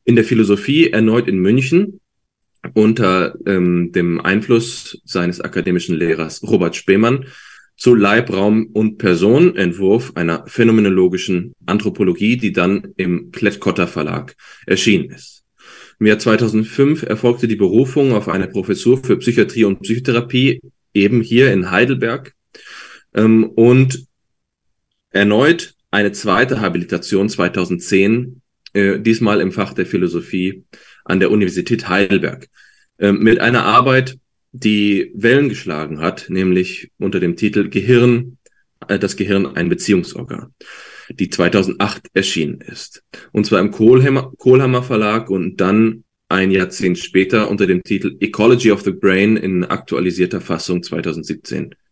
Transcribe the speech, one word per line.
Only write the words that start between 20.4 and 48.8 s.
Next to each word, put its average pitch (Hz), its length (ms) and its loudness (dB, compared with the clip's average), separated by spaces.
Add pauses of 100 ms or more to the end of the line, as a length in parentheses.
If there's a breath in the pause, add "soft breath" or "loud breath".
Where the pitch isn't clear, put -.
eben 104 280 2
hier 120 320 4
in 92 180 -2
Heidelberg, 123 640 -2 (800 loud breath)
ähm, 110 300 4
und 127 640 4 (1040)
erneut 107 640 2 (180)
eine 101 200 0
zweite 107 480 -2
Habilitation 95 680 -2
zweitausendzehn, 98 1120 -2 (320)
äh, 98 240 0
diesmal 110 420 0
im 92 120 -2
Fach 98 200 -6
der 92 140 -4
Philosophie 90 800 -4 (400 soft breath)
an 92 160 -2
der - 100 2
Universität 98 580 -2
Heidelberg, 95 600 -2 (500 soft breath)
ähm, 101 220 2
mit 113 200 4
einer 117 240 0
Arbeit, 131 540 2 (340)
die 104 640 0
Wellen 127 340 2
geschlagen 78 520 -8
hat, 85 280 -4
nämlich 92 720 -2
unter 98 220 -4
dem 85 160 -2
Titel 104 340 -2
Gehirn, 120 640 2 (520)
äh, 101 100 -2
das - 180 -4
Gehirn 98 300 0
ein 85 220 -4
Beziehungsorgan, - 800 -4 (600 loud breath)
die - 220 -6
zweitausendacht 92 840 -2
erschienen 82 480 -4
ist. - 420 -20 (300 loud breath)
Und 107 140 0
zwar 101 140 2
im 101 100 0
Kohlhammer, 131 640 4
Kohlhammer 127 460 4
Verlag 110 480 -2
und 95 300 -4
dann 107 420 2 (260)
ein 95 220 0
Jahrzehnt 92 480 -2
später 101 500 0
unter 101 180 0
dem 90 160 0
Titel - 380 -6
Ecology 110 520 2
of 98 100 -2